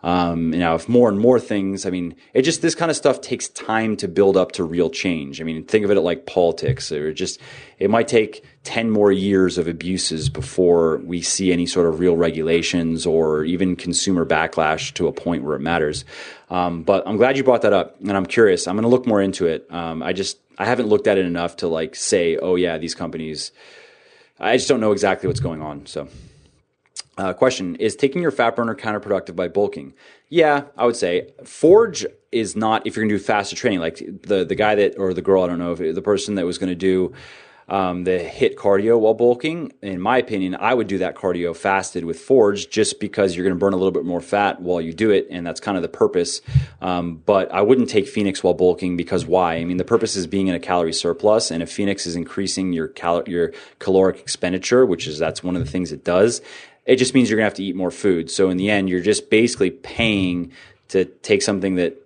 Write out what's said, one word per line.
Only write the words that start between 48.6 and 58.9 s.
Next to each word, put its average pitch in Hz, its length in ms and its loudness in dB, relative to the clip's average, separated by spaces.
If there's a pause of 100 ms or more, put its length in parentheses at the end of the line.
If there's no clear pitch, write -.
because 85 300 -4
why? 85 300 2
I 85 80 -4
mean, 90 120 -4
the 90 80 -2
purpose 113 300 0
is 90 140 -4
being 98 180 -2
in 92 80 0
a 82 60 -4
calorie 87 320 0
surplus, 104 580 0
and 85 120 -4
if 80 80 -8
Phoenix 98 360 -4
is 87 80 -6
increasing 92 580 -4
your 80 140 -4
cal-, 85 400 -2
your 85 260 -2 (280)
caloric 95 400 4
expenditure, 92 640 2
which 82 220 -2
is, 76 100 -8
that's 80 240 -4
one 90 140 -4
of 85 80 -2
the 73 60 -6
things 90 200 -4
it 71 140 -12
does, 98 360 4 (460)
it 117 100 6
just 127 180 0
means 120 160 4
you're 110 60 2
gonna 110 80 2
have 101 100 0
to 95 100 -6
eat 92 120 -4
more 92 140 -2
food. 85 400 0
So 95 200 2
in 90 60 0
the 95 140 0
end, 98 180 2
you're 90 120 0